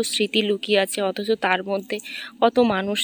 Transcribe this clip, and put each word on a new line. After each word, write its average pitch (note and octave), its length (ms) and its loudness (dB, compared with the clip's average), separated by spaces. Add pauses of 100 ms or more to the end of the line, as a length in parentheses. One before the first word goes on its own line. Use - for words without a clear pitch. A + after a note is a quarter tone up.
স্মৃতি G#3+ 420 0
লুকিয়ে G3+ 360 0
আছে, F#3+ 240 -2
অথচ G3 300 -4
তার F#3 300 0
মধ্যে G3 340 -6 (420)
কত A#3 220 4
মানুষ G3+ 440 2